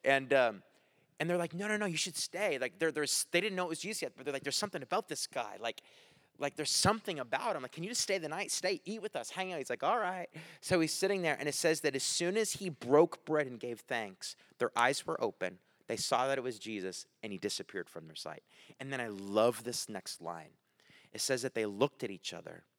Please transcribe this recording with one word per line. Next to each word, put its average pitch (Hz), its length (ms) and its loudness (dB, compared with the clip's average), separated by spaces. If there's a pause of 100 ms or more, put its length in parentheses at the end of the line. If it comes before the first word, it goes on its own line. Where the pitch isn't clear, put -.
And, 135 300 4
um, 117 280 6 (580)
and 165 100 0
they're 175 80 4
like, 170 160 -2
"No, 202 140 -4
no, 214 80 2
no, 208 100 0
you 175 100 0
should 170 200 -2
stay." 175 420 0
Like, 127 220 -4
they're, 160 100 4
they're, 151 160 0 (240)
they 175 100 6
didn't 196 140 0
know 180 120 0
it - 20 -4
was 160 120 -4
Jesus 214 220 -4
yet, 131 140 -4
but 131 80 -16
they're 139 80 -2
like, 135 100 -2
"There's 143 140 -2
something 185 260 0
about 190 260 -2
this - 200 -4
guy. 107 320 -4
Like, 117 220 -4 (560)
like, 143 180 -4
there's 147 140 -2
something 196 500 2
about 135 340 -2
him. 139 80 -4
Like, 127 80 -10
can 165 140 -8
you 214 60 -6
just 240 100 -2
stay 196 180 0
the 160 100 -4
night? 175 220 -6
Stay, 180 340 -2
eat 214 180 -6
with 208 120 -8
us, 117 160 -4
hang 185 220 -4
out." 165 60 -4
He's 131 120 -8
like, 120 140 -2
"All 214 140 2
right." 185 300 -4 (320)
So 180 200 2
he's 160 120 2
sitting 190 300 2
there, 156 160 4
and 147 100 -2
it 139 60 -2
says 160 280 4
that 139 120 2
as 131 80 0
soon 175 340 0
as 220 180 0
he 190 160 -4
broke 147 540 6
bread 151 220 0
and 120 140 -10
gave 120 200 -6
thanks, 107 540 -6 (240)
their 120 180 2
eyes 127 300 4
were - 160 -2
open. 92 380 -4 (260)
They 113 100 -2
saw 127 300 2
that 135 120 2
it 127 40 -4
was 120 160 -6
Jesus, 98 480 -6 (160)
and 107 100 -8
he 95 60 -8
disappeared 95 500 -6
from 80 180 -14
their 78 100 -16
sight. 78 260 -10 (380)
And 135 120 -6
then 127 80 -4
I 117 80 -4
love 104 540 2
this 117 260 -6
next - 320 -10
line. 82 300 -10 (600)
It 110 80 -8
says 123 220 0
that 131 120 -4
they 110 120 2
looked 104 360 0
at 107 80 -4
each 92 220 -10
other 85 320 -14 (140)